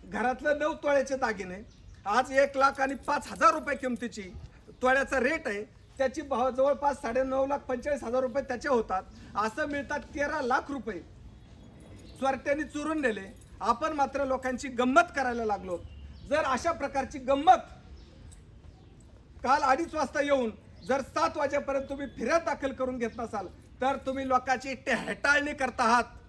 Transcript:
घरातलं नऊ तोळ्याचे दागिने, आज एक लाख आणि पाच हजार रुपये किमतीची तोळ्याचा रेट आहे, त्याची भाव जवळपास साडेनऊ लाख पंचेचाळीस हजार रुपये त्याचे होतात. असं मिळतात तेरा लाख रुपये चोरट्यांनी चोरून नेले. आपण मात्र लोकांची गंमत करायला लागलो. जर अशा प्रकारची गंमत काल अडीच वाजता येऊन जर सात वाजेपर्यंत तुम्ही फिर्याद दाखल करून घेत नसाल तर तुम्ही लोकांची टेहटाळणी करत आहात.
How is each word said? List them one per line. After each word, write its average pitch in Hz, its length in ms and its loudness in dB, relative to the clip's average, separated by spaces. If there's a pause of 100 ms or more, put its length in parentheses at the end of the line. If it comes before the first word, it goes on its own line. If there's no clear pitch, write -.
घरातलं 254 540 0
नऊ 302 160 0
तोळ्याचे 277 420 2
दागिने, 196 500 -4 (400)
आज 247 260 2
एक 277 240 4
लाख 269 240 4
आणि 269 140 0
पाच 277 380 -2
हजार 311 220 6
रुपये 285 220 -4
किमतीची 240 460 -6 (600)
तोळ्याचा 262 380 4
रेट 302 280 0
आहे, 208 160 -4 (340)
त्याची 262 240 0
भाव 262 280 0
जवळपास 269 520 2
साडेनऊ 262 440 0
लाख 277 120 -2
पंचेचाळीस 262 460 -4
हजार 240 160 0
रुपये 262 220 0
त्याचे 247 260 -6
होतात. 220 340 2 (320)
असं 254 320 -2
मिळतात 285 340 -4
तेरा 294 420 -4
लाख 262 280 0
रुपये 220 300 -8 (1200)
चोरट्यांनी 285 440 0
चोरून 302 360 -4
नेले. 208 360 -2 (240)
आपण 233 320 2
मात्र 277 320 0
लोकांची 254 440 -2
गंमत 254 340 4 (140)
करायला 240 280 -2
लागलो. 185 340 -2 (500)
जर 294 160 2
अशा 269 280 0
प्रकारची 277 460 -4
गंमत 277 420 6 (1800)
काल 277 200 4
अडीच 277 320 2
वाजता 302 260 -2
येऊन 277 300 2 (380)
जर 269 120 2
सात 320 360 0
वाजेपर्यंत 277 520 -2
तुम्ही 277 180 -8
फिर्याद 320 380 0
दाखल 285 280 -2
करून 254 260 -4
घेत 226 200 -4
नसाल 220 280 -6 (340)
तर 277 160 2
तुम्ही 269 320 -4
लोकांची 262 460 0
टेहटाळणी 277 800 2
करत 262 280 -2
आहात. 233 240 6 (240)